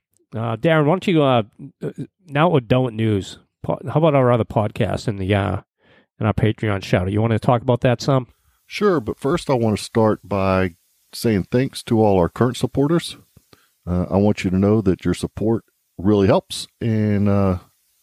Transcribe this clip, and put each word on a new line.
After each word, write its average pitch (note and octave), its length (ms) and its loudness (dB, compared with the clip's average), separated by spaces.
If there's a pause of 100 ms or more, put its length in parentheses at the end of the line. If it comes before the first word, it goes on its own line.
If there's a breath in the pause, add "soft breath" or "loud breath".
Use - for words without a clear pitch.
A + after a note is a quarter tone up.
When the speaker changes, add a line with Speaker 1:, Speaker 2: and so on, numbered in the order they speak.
(360)
Speaker 1:
Uh, A2+ 220 -6
Darren, D#3+ 280 2
why C#3+ 60 2
don't F#3 160 -2
you, D#3+ 160 2
uh, B2+ 200 2 (840)
now D3 220 0
we're D#3 100 2
done B2+ 240 2
with A#2+ 100 -4
news. G#2+ 460 -2 (240)
Po-, - 220 -4
how C#3+ 140 -2
about D#3 160 2
our B2+ 180 4
other A2+ 100 2
podcast G#2 640 -4
in G#2+ 80 -4
the, G2 180 -2
uh, G2 280 -2 (580 soft breath)
in A2+ 60 -2
our G#2 80 2
Patreon G#2+ 500 -2
shout F#2 200 0
out? F#2+ 100 -4
You G#2 80 0
wanna A2+ 180 0
talk A#2+ 220 -2
about B2 200 0
that B2 200 0
some? C3 260 -2 (400)
Speaker 2:
Sure, F#3+ 320 0
but A2 180 -6
first D3+ 320 -4
I C#3+ 40 2
wanna A2+ 240 2
start A2 440 0
by F#2+ 540 0 (380)
saying G#2+ 380 0
thanks B2+ 320 -2
to A2+ 200 0
all G2+ 140 4
our F2 100 4
current A2+ 300 -2
supporters. D3 580 -2 (720 soft breath)
Uh, F2 220 -2
I F#2 80 0
want G#2 260 2
you G2 60 -2
to F2+ 100 0
know G#2 220 4
that F#2 240 0
your C#3 80 2
support - 500 -4 (340)
really G2 300 2
helps, - 400 0 (140)
and, G#2+ 480 0
uh, G2 300 0 (440)